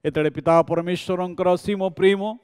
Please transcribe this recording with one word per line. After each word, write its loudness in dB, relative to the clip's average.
ଏତେବେଳେ 0
ପିତା 2
ପରମେଶ୍ୱରଙ୍କର -2
ଅସୀମ 0
ପ୍ରେମ 0